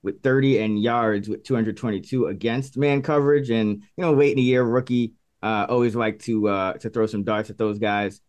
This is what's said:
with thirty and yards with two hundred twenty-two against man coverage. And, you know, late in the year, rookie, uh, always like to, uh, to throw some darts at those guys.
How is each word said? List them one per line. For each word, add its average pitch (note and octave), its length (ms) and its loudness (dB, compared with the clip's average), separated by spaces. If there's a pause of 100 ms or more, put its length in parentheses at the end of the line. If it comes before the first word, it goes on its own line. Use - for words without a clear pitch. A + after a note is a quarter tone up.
with - 180 -8
thirty C3+ 380 4
and G#2+ 200 0
yards A2 480 0
with - 160 -6
two C3 120 -2
hundred A2 220 -2
twenty-two A2 500 -4
against A#2 500 -4
man C#3+ 240 0
coverage. C#3+ 480 2
And, G#2+ 320 0 (160)
you F3+ 60 -4
know, E3 100 2
late C#3+ 180 4
in C3 60 0
the C3 60 2
year, B2+ 200 4
rookie, B2 500 0 (280)
uh, G#2+ 260 -2
always A#2+ 280 0
like A2 240 -2
to, A2 300 -2
uh, F#2+ 240 0
to - 180 -10
throw A2 160 0
some G#2 160 -4
darts G#2+ 260 -2
at G#2 80 -16
those G#2 220 -2
guys. G2+ 500 -2